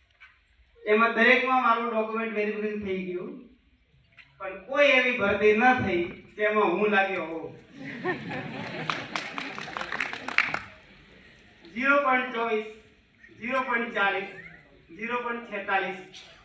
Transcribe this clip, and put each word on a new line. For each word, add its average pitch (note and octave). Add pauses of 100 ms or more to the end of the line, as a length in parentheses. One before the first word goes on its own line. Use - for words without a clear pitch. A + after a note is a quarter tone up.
(840)
એમાં A3
દરેકમાં B3+
મારું A3+
ડોક્યુમેન્ટ A3
વેરિફિકેશન G#3
થઈ F#3
ગયું, - (880)
પણ -
કોઈ C#4+
એવી B3
ભરતી G#3
ન B3
થઈ F3 (320)
જેમાં G#3+
હું G3
લાગ્યો F#3+
હોઉં. D#3 (4000)
ઝીરો C#4
પોઇન્ટ B3
ચોવીસ, A3+ (720)
ઝીરો B3+
પોઇન્ટ A3+
ચાલીસ, G3 (760)
ઝીરો A#3
પોઇન્ટ A#3
છેતાલીસ, G3 (500)